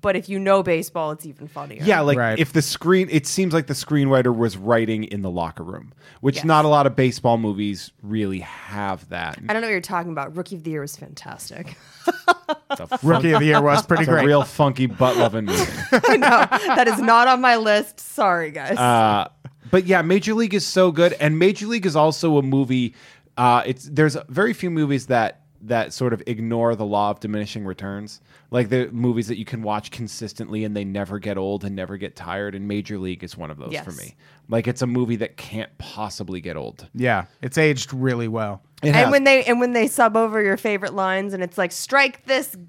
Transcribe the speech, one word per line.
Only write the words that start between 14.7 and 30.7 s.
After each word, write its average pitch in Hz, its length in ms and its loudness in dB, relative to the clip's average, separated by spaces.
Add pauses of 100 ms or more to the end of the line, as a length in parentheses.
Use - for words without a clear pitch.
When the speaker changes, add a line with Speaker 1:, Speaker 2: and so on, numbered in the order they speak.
Speaker 2:
butt-loving 113 600 2
movie. - 260 -2 (200)
Speaker 1:
<laughs> 427 260 4
No, 269 280 6 (300)
that 247 120 6
is 220 120 0
not 233 280 6
on 254 140 4
my 247 160 6
list. 208 420 0
Sorry, 175 520 0
guys. 135 260 -4
Speaker 2:
Uh, 113 500 4 (440)
but 185 160 4
yeah, 180 160 4
Major 196 320 0
League 220 180 0
is 202 120 -2
so 185 260 4
good, 170 280 4
and 151 200 2
Major 196 280 2
League 226 200 -2
is 151 80 -2
also 156 420 2
a 143 60 4
movie. 131 500 0 (440)
Uh, 120 280 4
it's, 127 200 -6
there's 147 320 0 (120)
very 196 240 0
few 180 180 -6
movies 143 360 -2
that, 117 340 0 (200)
that 110 320 -2
sort 127 200 -2
of 104 140 -6
ignore 117 480 -2
the 107 100 -4
law 104 260 0
of 101 80 -6
diminishing 104 460 -8
returns, 98 540 -12 (320)
like 123 180 0
the 127 220 0
movies 117 360 -2
that 113 100 -6
you 107 80 -10
can 113 160 -10
watch 104 300 -6
consistently 107 760 -10
and 104 100 -6